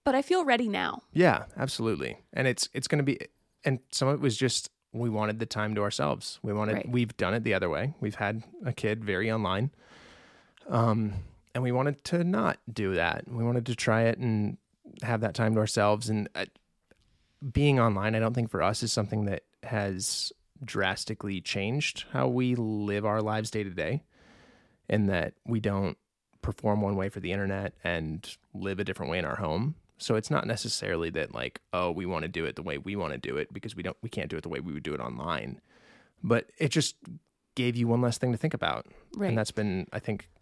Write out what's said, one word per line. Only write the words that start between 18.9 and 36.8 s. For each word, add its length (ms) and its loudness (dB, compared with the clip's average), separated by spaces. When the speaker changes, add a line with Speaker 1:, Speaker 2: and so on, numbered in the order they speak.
Speaker 2:
something 340 0
that 160 -2
has 720 -2
drastically 760 -2
changed 720 -2
how 160 2
we 260 2
live 500 0
our 160 2
lives 300 -2
day 140 -2
to 60 -6
day, 320 -2
in 180 4
that 280 0
we 160 0
don't 380 0
perform 400 0
one 160 0
way 120 0
for 120 -8
the 120 -2
internet 420 -2
and 520 -4
live 240 -4
a 60 -4
different 260 -4
way 80 0
in 60 -2
our 120 -2
home. 380 0
So 160 0
it's 160 0
not 160 2
necessarily 640 -2
that, 240 -4
like, 260 -6
"Oh, 180 0
we 160 -4
wanna 220 -4
do 160 -4
it 120 -4
the 60 -8
way 160 -6
we 180 -6
wanna 220 -4
do 180 -6
it," 160 -4
because 220 -10
we 80 -8
don't, 200 -6
we 60 -6
can't 220 -6
do 60 -4
it 60 -6
the 60 -8
way 120 -6
we 120 -8
would 100 -6
do 120 -4
it 60 -4
online. 600 -6
But 360 2
it 100 2
just 280 2